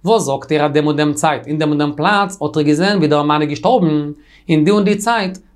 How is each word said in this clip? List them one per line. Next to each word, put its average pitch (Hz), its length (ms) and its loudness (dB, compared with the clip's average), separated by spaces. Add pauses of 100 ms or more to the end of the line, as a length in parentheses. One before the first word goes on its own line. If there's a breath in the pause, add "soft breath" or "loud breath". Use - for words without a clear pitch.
וואס 208 180 2
זאגט 135 280 -4
ער 151 140 2
אן 143 80 -2
דעם 151 140 2
און 147 80 0
דעם 147 180 0
צייט? 147 340 -2
אין 151 100 -4
דעם 151 120 -2
און 147 80 0
דעם 147 180 0
פלאץ 196 460 -2
האט 147 160 -4
ער 156 40 0
געזען, 165 360 2
ווי 156 100 2
דער 147 160 2
מאן 151 180 0
איז 147 80 -2
געשטארבן. 151 640 0 (380 soft breath)
אין 156 160 4
די 190 60 4
און 208 120 2
די 208 120 2
צייט 208 420 -4 (180)